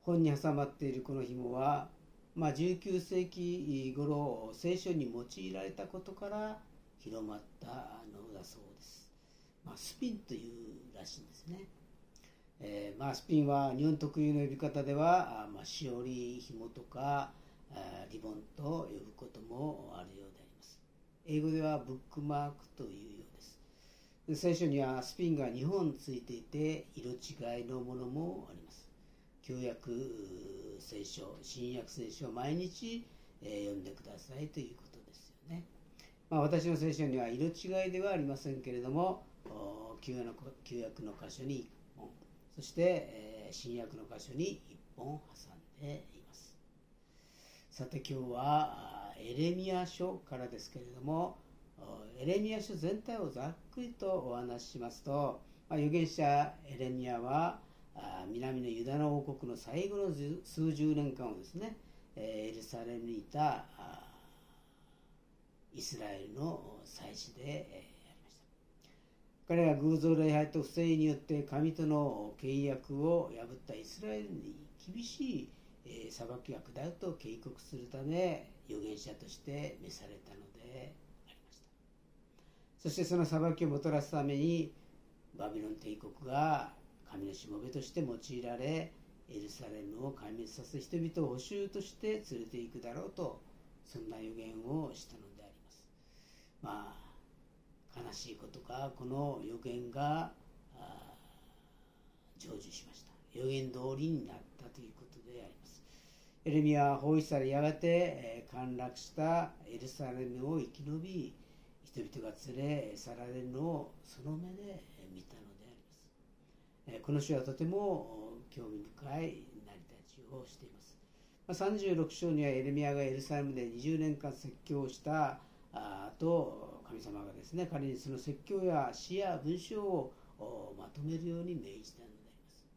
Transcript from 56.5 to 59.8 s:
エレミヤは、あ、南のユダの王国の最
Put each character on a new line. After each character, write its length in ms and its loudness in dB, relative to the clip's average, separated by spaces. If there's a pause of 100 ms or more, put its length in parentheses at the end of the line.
エ 120 -8
レ 120 0
ミ 160 0
ヤ 120 0
は、 480 2 (340)
あ、 280 -6
南 320 0
の 80 0
ユ 160 -2
ダ 120 2
の 200 6
王 180 0
国 160 -6
の 80 -4
最 300 -2